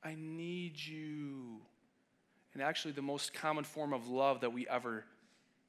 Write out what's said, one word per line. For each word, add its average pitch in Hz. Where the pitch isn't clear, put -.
I 156
need 165
you. 147
And 135
actually, 156
the 139
most 143
common 156
form 143
of 120
love 131
that 120
we 123
ever 120